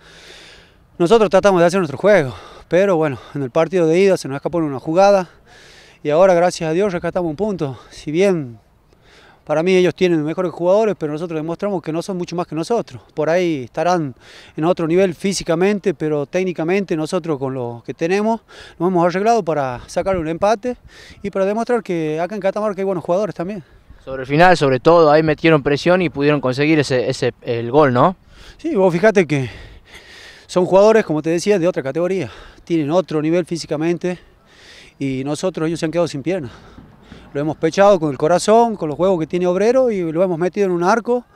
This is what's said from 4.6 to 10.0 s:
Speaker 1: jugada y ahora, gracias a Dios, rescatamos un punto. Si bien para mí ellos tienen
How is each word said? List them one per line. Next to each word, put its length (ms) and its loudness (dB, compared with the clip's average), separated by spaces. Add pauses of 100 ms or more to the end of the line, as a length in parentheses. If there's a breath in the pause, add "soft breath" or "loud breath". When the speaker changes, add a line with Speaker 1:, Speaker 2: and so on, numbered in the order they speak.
Speaker 1:
jugada 480 2 (720 soft breath)
y 80 -4
ahora, 240 6
gracias 340 0
a 40 -2
Dios, 200 0
rescatamos 380 -4
un 60 -8
punto. 420 -6 (120)
Si 200 -14
bien 480 0 (840 soft breath)
para 180 -2
mí 120 2
ellos 200 2
tienen 300 0